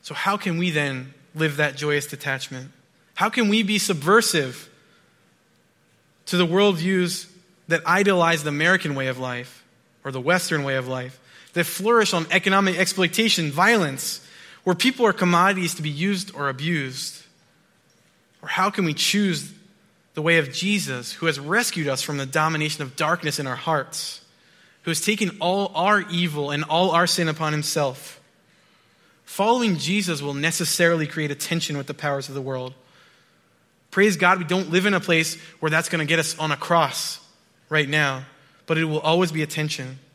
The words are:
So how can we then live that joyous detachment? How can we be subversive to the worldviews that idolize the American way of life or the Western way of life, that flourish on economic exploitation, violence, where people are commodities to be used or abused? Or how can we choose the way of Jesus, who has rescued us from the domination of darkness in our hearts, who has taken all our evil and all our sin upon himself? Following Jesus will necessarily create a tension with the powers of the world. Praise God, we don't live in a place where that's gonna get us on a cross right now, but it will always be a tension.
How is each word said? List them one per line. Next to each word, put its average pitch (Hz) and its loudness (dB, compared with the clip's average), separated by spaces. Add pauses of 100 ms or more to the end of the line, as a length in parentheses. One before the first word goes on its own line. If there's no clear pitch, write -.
So - -14
how 196 0
can 175 -2
we 175 0
then 139 -4 (200)
live 151 -2
that 143 0
joyous 147 -2
detachment? 135 -8 (420)
How 202 0
can 220 2
we 214 4
be 202 0
subversive 165 2 (1600)
to 175 -2
the 175 4
worldviews 180 2 (420)
that 165 0
idolize 175 4
the 151 -2
American 156 2
way 131 -2
of 127 -4
life 123 -8 (420)
or 139 -6
the 131 -6
Western 160 0
way 139 -2
of 127 -4
life, 127 -8 (340)
that 170 0
flourish 214 2
on 165 0
economic 190 4
exploitation, 180 0
violence, 175 2 (440)
where 180 2
people 254 2
are 196 6
commodities 180 2
to 160 -10
be 151 -4
used 180 -2
or 139 -4
abused? 135 -4 (1200)
Or 147 -14
how 190 0
can 202 -2
we 151 0
choose 180 0 (640)
the 160 -6
way 165 4
of 135 0
Jesus, 143 -4
who - -6
has 143 -2
rescued 165 -2
us 131 -2
from 147 -6
the 139 -6
domination 156 -2
of 127 -10
darkness 160 -2
in 143 -6
our 127 -4
hearts, - -4 (600)
who 170 -6
has 156 -2
taken 208 -2
all 190 0
our 196 4 (100)
evil 151 -2
and 147 -2
all 165 2
our 170 4
sin 170 0
upon 156 -2
himself? 147 -4 (1040)
Following 226 2
Jesus 170 -2
will 143 -6
necessarily 165 2
create 151 -4
a 143 -4
tension 156 -4
with 139 -6
the 143 -8
powers 139 -4
of 135 -12
the 139 -6
world. 131 -8 (1160)
Praise 196 4
God, 185 4
we 175 -4
don't 175 -2
live 185 2
in 202 2
a 175 2
place 160 0 (240)
where 156 0
that's 160 0
gonna 160 -2
get 165 2
us 160 -2
on 156 -2
a 143 0
cross - 0 (480)
right 151 0
now, 139 0 (420)
but 160 0
it 160 0
will 151 -2
always 170 2
be 156 -4
a 147 -2
tension. 143 -6 (140)